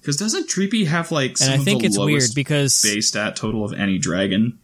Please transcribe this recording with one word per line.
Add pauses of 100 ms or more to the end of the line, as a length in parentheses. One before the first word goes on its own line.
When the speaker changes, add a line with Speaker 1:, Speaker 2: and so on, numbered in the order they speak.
Speaker 1:
'Cause
doesn't
Dreepy
have,
like,
Speaker 2:
And
Speaker 1:
some
Speaker 2:
I
think
Speaker 1:
of
the
Speaker 2:
it's
weird
Speaker 1:
lowest
Speaker 2:
because
Speaker 1:
base
stat
total
of
any
dragon?